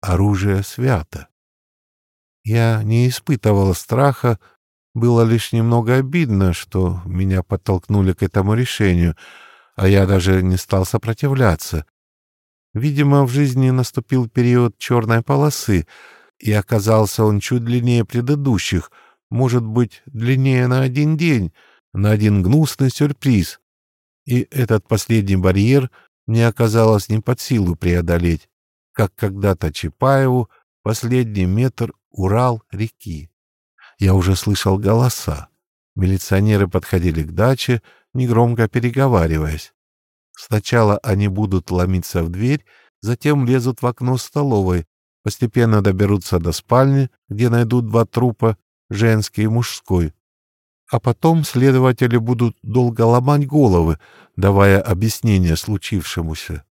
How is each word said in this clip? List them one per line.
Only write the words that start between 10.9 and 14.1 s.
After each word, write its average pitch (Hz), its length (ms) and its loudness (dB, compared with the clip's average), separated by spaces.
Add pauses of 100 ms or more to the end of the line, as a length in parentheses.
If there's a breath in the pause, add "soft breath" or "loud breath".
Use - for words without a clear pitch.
Видимо, 143 540 2
в 123 40 -4
жизни 131 380 0
наступил 127 580 -2